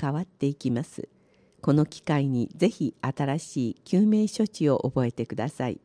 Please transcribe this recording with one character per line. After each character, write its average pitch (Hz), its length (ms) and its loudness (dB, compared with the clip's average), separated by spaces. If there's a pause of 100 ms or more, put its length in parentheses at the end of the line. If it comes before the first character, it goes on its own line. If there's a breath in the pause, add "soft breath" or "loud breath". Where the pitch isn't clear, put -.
変 143 140 -2
わ 165 80 -4
っ - 20 -8
て - 220 -4
い 143 80 -2
き - 160 -4
ま 120 140 0
す。 - 260 -12 (500 soft breath)
こ 143 140 2
の 151 100 6
機 - 180 -6
会 139 260 0
に 123 280 -2
ぜ 175 140 2
ひ - 320 -4
新 139 360 -2
し 127 340 -4
い - 20 -12 (100)
救 196 220 4
命 214 200 4
処 214 180 -2
置 151 260 0
を 123 80 4
覚 131 260 0
え 120 80 0
て 117 140 -4
く 107 100 -10
だ 123 140 -4
さ 127 180 -6
い。 104 160 -6